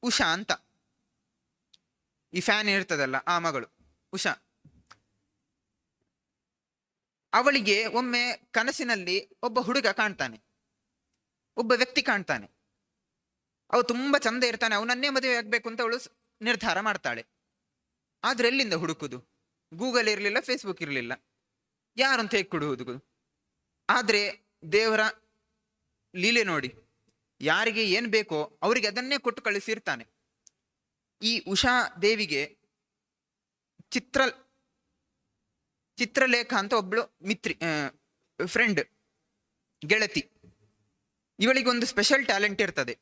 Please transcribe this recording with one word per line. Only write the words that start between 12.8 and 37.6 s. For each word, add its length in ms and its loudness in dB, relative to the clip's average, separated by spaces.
ಅವ 120 4
ತುಂಬಾ 360 0
ಚಂದ 260 0
ಇರ್ತಾನೆ, 300 0
ಅವನನ್ನೇ 340 -2
ಮದುವೆ 280 0
ಆಗ್ಬೇಕು 320 -2
ಅಂತ 120 -8
ಅವಳು 180 -2
ಸ್-, 120 -12
ನಿರ್ಧಾರ 400 0
ಮಾಡ್ತಾಳೆ. 460 -4
ಆದ್ರೆ 240 2
ಎಲ್ಲಿಂದ 240 0
ಹುಡುಕುದು? 520 -4
Google 360 2
ಇರ್ಲಿಲ್ಲ, 260 0
Facebook 460 -4
ಇರ್ಲಿಲ್ಲ, 420 -6
ಯಾರಂತ 380 0
ಹೇಗೆ 140 2
ಹುಡುಕುದು? 680 -6
ಆದ್ರೆ 580 0
ದೇವರ 280 4
ಲೀಲೆ 280 2
ನೋಡಿ, 300 -2
ಯಾರಿಗೆ 440 0
ಏನ್ 220 0
ಬೇಕೋ 560 -2
ಅವರಿಗೆ 260 2
ಅದನ್ನೇ 300 -4
ಕೊಟ್ಟು 240 -6
ಕಳಿಸಿರ್ತಾನೆ. 640 -4
ಈ 160 0
ಉಷಾ 500 0
ದೇವಿಗೆ 560 0
ಚಿತ್ರ-, 460 0
ಚಿತ್ರಲೇಖ 600 2
ಅಂತ 140 -2
ಒಬ್ಳು 500 -2
ಮಿತ್ರಿ, 320 -4
ಆ, 340 -4